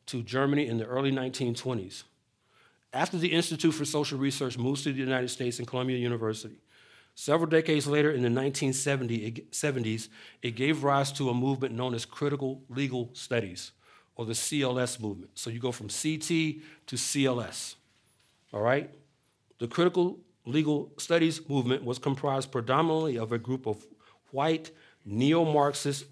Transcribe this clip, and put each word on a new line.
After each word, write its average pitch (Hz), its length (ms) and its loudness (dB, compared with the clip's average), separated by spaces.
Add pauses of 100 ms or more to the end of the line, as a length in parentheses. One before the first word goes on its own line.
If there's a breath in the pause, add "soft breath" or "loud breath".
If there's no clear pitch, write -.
to 127 160 -6
Germany 139 440 2
in 117 100 -2
the 110 80 -2
early 131 260 0
nineteen 127 440 -2
twenties. 117 500 -6 (880 soft breath)
After 147 240 -2
the 170 120 2
Institute 165 440 2
for 147 140 -2
Social 143 320 -2
Research 135 400 0
moves 135 240 0
to 147 100 -2
the 131 60 -4
United 131 320 0
States 120 280 -4
and 120 80 -6
Columbia 127 300 -2
University, 117 640 -2 (540 soft breath)
several 165 340 2
decades 160 380 4
later 151 240 4
in 131 120 0
the 123 60 4
nineteen 135 460 0
seventies, 117 640 -2
it, - 160 -16
seventies, 113 560 -2 (320 loud breath)
it 123 80 -2
gave 135 340 0
rise 139 280 4
to 135 180 0
a 120 40 0
movement 127 400 0
known 123 200 -2
as 113 100 -4
critical 135 640 -4
legal 123 460 -4
studies, 101 580 -4 (420 soft breath)
or 117 120 -6
the 113 80 -4
C 147 260 0
L 127 180 2
S 123 220 -2
movement. 101 360 -6
So - 120 -8
you 117 120 -8
go 123 120 -2
from 110 160 -8
C 156 300 -2
T 156 420 -2 (280 loud breath)
to 127 100 -4
C - 260 0
L 123 160 2
S, - 360 -10 (760)
all 104 80 -4
right? 135 300 2 (720)
The 120 60 -2
critical 175 520 2 (260)
legal 147 540 0
studies 165 500 2
movement 131 360 2
was 123 140 -2
comprised 135 540 -2
predominantly 151 640 2
of 113 160 -2
a 117 60 0
group 127 280 -4
of 107 200 -4 (440 soft breath)
white 156 420 0 (340 soft breath)
neo-Marxist 143 1040 4